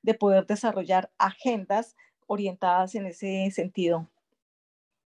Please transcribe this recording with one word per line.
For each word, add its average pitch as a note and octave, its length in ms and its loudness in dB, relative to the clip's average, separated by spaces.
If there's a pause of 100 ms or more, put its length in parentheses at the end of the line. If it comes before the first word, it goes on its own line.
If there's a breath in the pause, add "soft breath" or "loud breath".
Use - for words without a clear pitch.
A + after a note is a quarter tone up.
de A3 120 2
poder G3 320 4
desarrollar F#3+ 720 0
agendas G#3 760 -2 (300 soft breath)
orientadas F#3 680 0
en - 120 -6
ese F#3+ 440 -4
sentido. E3+ 580 -2 (1040)